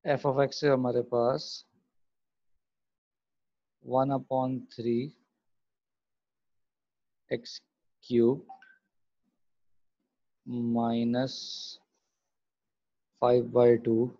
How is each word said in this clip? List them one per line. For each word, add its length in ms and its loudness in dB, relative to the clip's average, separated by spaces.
F 200 -2
of 140 0
X 140 0
से 160 0
हमारे 320 2
पास 640 -2
one 300 0
upon 440 -4
three 360 -2
एक्स 260 -12
क्यूब 440 2
माइनस 880 -2
फ़ाइव 300 4
बाई 260 6
टू 180 0